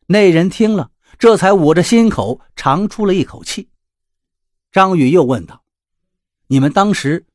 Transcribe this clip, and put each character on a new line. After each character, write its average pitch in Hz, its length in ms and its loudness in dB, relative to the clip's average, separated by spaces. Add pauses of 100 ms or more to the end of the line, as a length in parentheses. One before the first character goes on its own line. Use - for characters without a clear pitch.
那 202 220 4
人 165 180 0
听 220 240 -2
了， 175 200 -6 (260)
这 226 180 4
才 190 160 0
捂 160 220 2
着 175 80 2
心 226 260 2
口 110 320 -6 (140)
长 180 340 -4
出 - 160 -8
了 190 80 0
一 185 120 -2
口 - 180 -14
气。 - 260 -14 (1000)
张 190 260 0
宇 135 140 2
又 170 140 4
问 120 200 -4
道 - 200 -20 (840)
：“你 135 140 0
们 143 120 0
当 196 220 0
时 147 400 -6